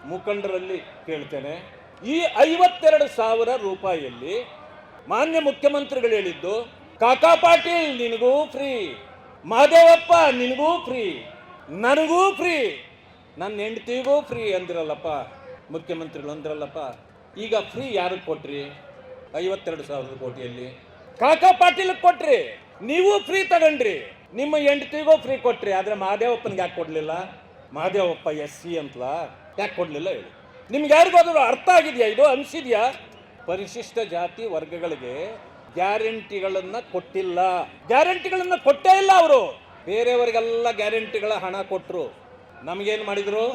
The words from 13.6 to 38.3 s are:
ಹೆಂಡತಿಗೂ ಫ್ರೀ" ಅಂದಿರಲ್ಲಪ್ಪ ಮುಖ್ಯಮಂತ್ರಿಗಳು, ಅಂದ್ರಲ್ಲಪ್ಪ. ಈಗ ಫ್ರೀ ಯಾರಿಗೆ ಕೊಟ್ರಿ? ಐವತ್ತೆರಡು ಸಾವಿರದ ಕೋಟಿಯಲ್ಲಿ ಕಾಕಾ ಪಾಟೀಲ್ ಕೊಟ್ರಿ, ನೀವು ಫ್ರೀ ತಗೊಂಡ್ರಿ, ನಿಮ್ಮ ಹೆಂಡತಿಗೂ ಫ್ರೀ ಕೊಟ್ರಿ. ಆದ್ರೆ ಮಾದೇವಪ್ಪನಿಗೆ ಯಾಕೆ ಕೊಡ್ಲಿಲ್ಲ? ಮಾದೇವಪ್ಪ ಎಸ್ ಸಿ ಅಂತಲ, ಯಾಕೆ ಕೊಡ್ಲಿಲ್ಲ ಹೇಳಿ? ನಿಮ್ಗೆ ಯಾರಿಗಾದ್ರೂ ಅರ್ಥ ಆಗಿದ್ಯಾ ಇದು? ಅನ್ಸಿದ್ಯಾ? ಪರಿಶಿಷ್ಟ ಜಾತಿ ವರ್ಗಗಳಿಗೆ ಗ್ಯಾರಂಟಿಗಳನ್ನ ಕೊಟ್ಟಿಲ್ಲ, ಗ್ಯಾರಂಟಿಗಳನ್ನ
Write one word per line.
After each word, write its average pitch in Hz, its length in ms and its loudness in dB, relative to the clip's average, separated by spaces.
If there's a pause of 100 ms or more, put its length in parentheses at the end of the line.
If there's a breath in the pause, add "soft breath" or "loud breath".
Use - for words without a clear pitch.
ಹೆಂಡತಿಗೂ 247 600 -2
ಫ್ರೀ" 233 320 -8
ಅಂದಿರಲ್ಲಪ್ಪ 160 880 -8 (300)
ಮುಖ್ಯಮಂತ್ರಿಗಳು, 160 600 -12
ಅಂದ್ರಲ್ಲಪ್ಪ. 151 480 -12 (600)
ಈಗ 220 180 -6
ಫ್ರೀ 240 380 -6
ಯಾರಿಗೆ 185 320 -4
ಕೊಟ್ರಿ? 143 460 -10 (640)
ಐವತ್ತೆರಡು 180 460 -6
ಸಾವಿರದ 135 380 -10
ಕೋಟಿಯಲ್ಲಿ 127 500 -12 (500)
ಕಾಕಾ 320 320 6
ಪಾಟೀಲ್ 370 440 2
ಕೊಟ್ರಿ, 294 640 2 (240)
ನೀವು 370 420 2
ಫ್ರೀ 381 200 -2
ತಗೊಂಡ್ರಿ, 285 720 0 (180)
ನಿಮ್ಮ 294 220 -2
ಹೆಂಡತಿಗೂ 294 600 2
ಫ್ರೀ 269 200 -6
ಕೊಟ್ರಿ. 226 360 -2
ಆದ್ರೆ 190 220 -2
ಮಾದೇವಪ್ಪನಿಗೆ 208 680 -4
ಯಾಕೆ 175 160 -6
ಕೊಡ್ಲಿಲ್ಲ? 156 340 -6 (640)
ಮಾದೇವಪ್ಪ 175 540 -4
ಎಸ್ 151 360 -8
ಸಿ 170 160 -8
ಅಂತಲ, 131 240 -12 (560)
ಯಾಕೆ 196 180 -8
ಕೊಡ್ಲಿಲ್ಲ 165 320 -6
ಹೇಳಿ? 120 240 -10 (380)
ನಿಮ್ಗೆ 285 240 2
ಯಾರಿಗಾದ್ರೂ 339 440 8
ಅರ್ಥ 254 300 2
ಆಗಿದ್ಯಾ 294 380 4
ಇದು? 220 180 4
ಅನ್ಸಿದ್ಯಾ? 262 680 0 (540)
ಪರಿಶಿಷ್ಟ 196 520 -8 (120)
ಜಾತಿ 175 360 -8
ವರ್ಗಗಳಿಗೆ 160 880 -8 (380)
ಗ್ಯಾರಂಟಿಗಳನ್ನ 202 1040 -4 (160)
ಕೊಟ್ಟಿಲ್ಲ, 180 720 -4 (220)
ಗ್ಯಾರಂಟಿಗಳನ್ನ 359 680 0 (120)